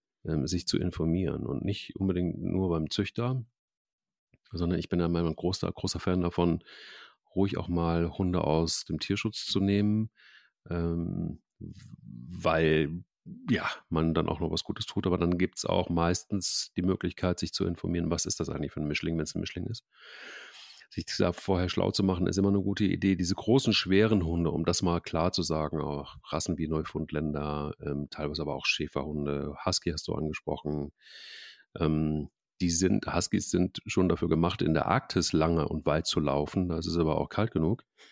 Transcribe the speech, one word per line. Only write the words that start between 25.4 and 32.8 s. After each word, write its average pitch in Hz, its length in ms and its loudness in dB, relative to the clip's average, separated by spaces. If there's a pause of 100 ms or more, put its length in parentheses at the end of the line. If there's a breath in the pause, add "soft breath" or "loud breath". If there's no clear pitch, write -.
sagen, 78 360 -2
auch 71 360 -6 (160)
Rassen 80 260 -2
wie 78 100 -2
Neufundländer, 76 1120 -2
ähm, 71 300 -4
teilweise 76 320 -6
aber 71 140 -4
auch - 100 -6
Schäferhunde, 73 1000 -4
Husky 92 280 -2
hast 76 160 -6
du - 80 -2
angesprochen, 73 760 -4 (880 loud breath)
ähm, 78 500 2 (320)
die 87 80 2
sind, 92 440 2